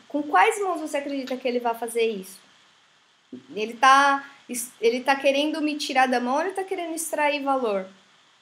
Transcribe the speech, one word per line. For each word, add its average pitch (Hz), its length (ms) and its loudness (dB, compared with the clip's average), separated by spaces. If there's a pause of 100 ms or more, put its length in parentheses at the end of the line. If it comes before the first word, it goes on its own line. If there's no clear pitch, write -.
Com 294 160 -4
quais 392 380 4
mãos 349 200 -4
você 294 160 -6
acredita 277 400 -6
que 254 100 -6
ele 247 120 0
vai 233 140 -2
fazer 233 320 -2
isso? 202 400 -6 (1080)
Ele 226 200 -6
tá, 277 560 4 (500)
ele 233 220 2
tá 269 140 2
querendo 285 460 0
me 302 140 -2
tirar 262 320 2
da 247 120 2
mão 247 160 -2
ou 302 60 0
ele 381 100 -4
tá 381 120 -4
querendo 349 300 -6
extrair 294 500 -2
valor? 226 440 -2 (540)